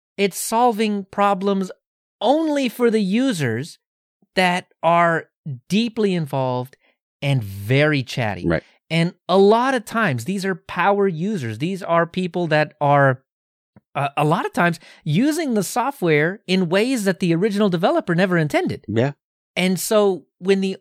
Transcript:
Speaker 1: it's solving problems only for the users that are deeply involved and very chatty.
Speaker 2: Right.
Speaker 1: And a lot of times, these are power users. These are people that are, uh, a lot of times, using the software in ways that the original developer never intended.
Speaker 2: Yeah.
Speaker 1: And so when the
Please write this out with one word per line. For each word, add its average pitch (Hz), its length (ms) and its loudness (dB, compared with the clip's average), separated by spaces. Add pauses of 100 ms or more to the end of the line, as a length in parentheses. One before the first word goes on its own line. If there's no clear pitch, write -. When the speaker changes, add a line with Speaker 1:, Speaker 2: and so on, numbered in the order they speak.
(180)
Speaker 1:
it's 196 200 -2
solving 220 680 0
problems 196 680 0 (480)
only 285 480 0
for 240 220 0
the 220 100 2
users 180 760 -2 (580)
that 180 460 -2
are 170 480 2 (400)
deeply 214 460 0
involved 131 600 -4 (460)
and 139 220 0
very 127 580 0
chatty. 101 460 -4
Speaker 2:
Right. 82 160 0 (260)
Speaker 1:
And 165 240 0 (160)
a 180 80 4
lot 226 380 4
of 233 100 -4
times, 151 400 -2
these 190 200 -4
are 190 100 -2
power 196 520 0
users. 156 520 -4
These 180 240 -6
are 170 240 2
people 175 400 -4
that 151 340 0
are, 143 420 4 (720)
uh, 139 240 -4
a 151 80 2
lot 202 220 0
of - 60 -10
times, 170 260 0 (240)
using 277 500 0
the 208 100 0
software 180 840 0
in 185 220 0
ways 214 360 0
that 190 140 0
the 170 160 2
original 202 340 0
developer 190 460 0
never 180 200 2
intended. 165 520 -2
Speaker 2:
Yeah. 113 240 0 (440)
Speaker 1:
And 185 240 0
so 202 460 0 (140)
when 190 220 0
the 190 200 -4